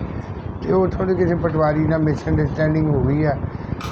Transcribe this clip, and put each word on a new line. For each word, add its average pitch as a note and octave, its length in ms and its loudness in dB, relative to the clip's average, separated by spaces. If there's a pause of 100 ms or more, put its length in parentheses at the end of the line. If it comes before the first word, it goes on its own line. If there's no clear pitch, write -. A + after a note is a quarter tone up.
(640)
ਤੇ E3 100 0
ਉੱਥੋਂ F#3+ 320 2
ਦੇ F#3 100 2
ਕਿਸੇ F3 200 2
ਪਟਵਾਰੀ D#3 520 2
ਨਾਲ D#3+ 120 2
ਮਿਸਅੰਡਰਸਟੈਂਡਿੰਗ D#3 960 2
ਹੋ C3 60 2
ਗਈ C#3+ 220 2
ਆ, C#3+ 140 0 (540)